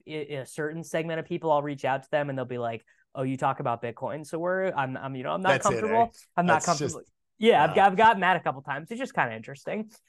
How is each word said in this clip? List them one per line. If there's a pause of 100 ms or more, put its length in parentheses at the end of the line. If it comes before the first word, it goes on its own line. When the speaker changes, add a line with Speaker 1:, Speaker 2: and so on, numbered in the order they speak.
Speaker 1:
i-,
a
certain
segment
of
people,
I'll
reach
out
to
them
and
they'll
be
like, (300)
"Oh,
you
talk
about
Bitcoin."
So
we're,
I'm,
I'm,
you
know,
I'm
not
Speaker 2:
That's
it,
eh? (100)
Speaker 1:
comfortable. (240)
I'm
not
Speaker 2:
That's
Speaker 1:
comfortable.
Speaker 2:
just (280)
Speaker 1:
Yeah,
I've
Speaker 2:
Wow.
Speaker 1:
got,
I've
gotten
that
a
couple
times.
It's
just
kinda
interesting. (200)